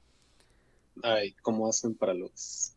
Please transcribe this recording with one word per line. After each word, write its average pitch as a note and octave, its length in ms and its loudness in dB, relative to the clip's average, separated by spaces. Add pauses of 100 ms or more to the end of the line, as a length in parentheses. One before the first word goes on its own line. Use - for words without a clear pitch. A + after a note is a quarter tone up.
(1040)
Ay, G#2+ 300 2 (100)
¿cómo A2 260 2
hacen A2+ 260 0
para G2 200 0
los - 640 -8